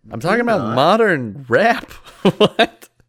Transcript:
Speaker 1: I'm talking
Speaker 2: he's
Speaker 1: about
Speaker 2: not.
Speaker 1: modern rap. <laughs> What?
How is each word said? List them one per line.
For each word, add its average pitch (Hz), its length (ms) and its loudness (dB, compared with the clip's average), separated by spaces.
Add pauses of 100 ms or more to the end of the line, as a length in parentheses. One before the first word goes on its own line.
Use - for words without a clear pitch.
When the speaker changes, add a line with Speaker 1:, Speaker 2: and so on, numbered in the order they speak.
(120)
Speaker 1:
I'm 117 80 -12
talking 190 200 -2
Speaker 2:
he's - 40 -2
Speaker 1:
about 226 240 -2
Speaker 2:
not. 110 80 -4
Speaker 1:
modern 143 720 0
rap. 208 420 0
<laughs> - 100 -20 (360)
What? - 520 -2 (200)